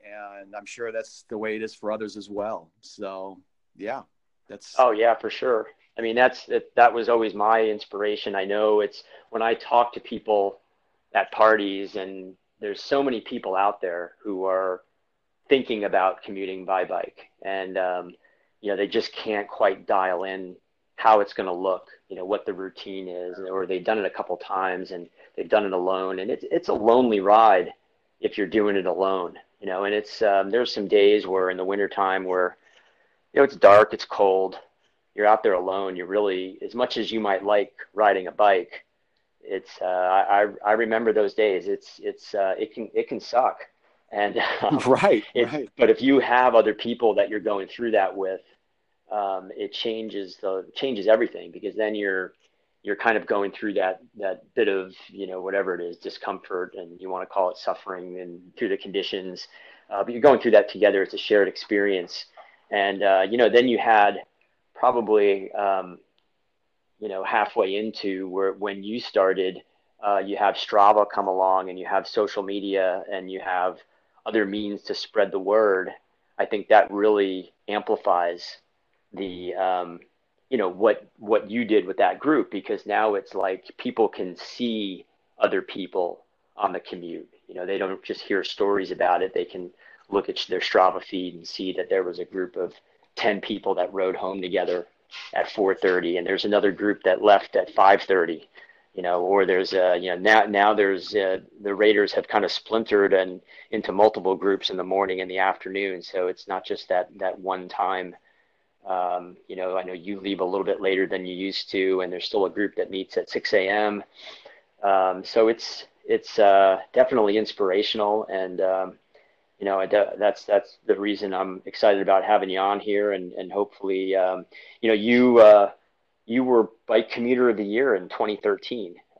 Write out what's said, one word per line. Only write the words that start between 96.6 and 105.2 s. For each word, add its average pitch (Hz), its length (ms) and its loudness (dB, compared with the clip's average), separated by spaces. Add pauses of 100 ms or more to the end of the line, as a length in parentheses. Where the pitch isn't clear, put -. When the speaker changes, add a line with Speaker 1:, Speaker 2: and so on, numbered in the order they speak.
Speaker 2:
group 101 320 -2
that 92 180 2
left 101 340 4
at 92 180 -2
five 98 280 6
thirty, 85 460 0 (460)
you 92 80 -8
know, 90 180 0
or 95 260 2
there's 92 260 0
a, 92 240 2
you 90 140 -6
know, 87 60 -4
now, 104 300 4
now 104 280 2
there's, 98 400 0
uh, 95 240 0 (220)
the 101 140 -6
Raiders 104 380 4
have 95 140 -2
kind 107 180 0
of - 80 -4
splintered 104 600 0
and 92 280 0 (300)
into 107 220 -6
multiple 95 420 2
groups 95 360 0
in 95 60 -6
the 90 80 -4
morning 92 360 -2